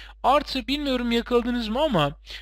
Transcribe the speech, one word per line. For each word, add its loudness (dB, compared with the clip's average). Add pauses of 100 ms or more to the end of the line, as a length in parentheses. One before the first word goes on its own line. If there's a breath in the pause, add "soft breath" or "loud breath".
(240 loud breath)
Artı 2
bilmiyorum -2
yakaladınız 0
mı 0
ama 2 (300 loud breath)